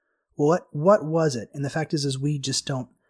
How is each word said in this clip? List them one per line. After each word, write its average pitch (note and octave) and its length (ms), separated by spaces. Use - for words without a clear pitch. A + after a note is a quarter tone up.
what, D#3+ 380
what D#3+ 320
was D#3 320
it? G2+ 180
And C#3 100
the C#3 60
fact D#3+ 240
is, C#3+ 100
is C3+ 140
we C#3+ 220
just C3 260
don't, C3 220